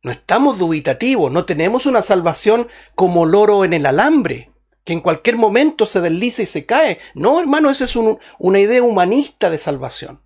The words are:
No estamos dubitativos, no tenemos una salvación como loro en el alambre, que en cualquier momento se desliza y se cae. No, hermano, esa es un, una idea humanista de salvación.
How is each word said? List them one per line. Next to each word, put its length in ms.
No 80
estamos 460
dubitativos, 720
no 140
tenemos 400
una 160
salvación 680
como 320
loro 360
en 120
el 100
alambre, 640
que 120
en 80
cualquier 340
momento 480
se 160
desliza 420
y 40
se 180
cae. 340
No, 240
hermano, 300
esa 160
es 120
un, 220
una 220
idea 220
humanista 680
de 80
salvación. 680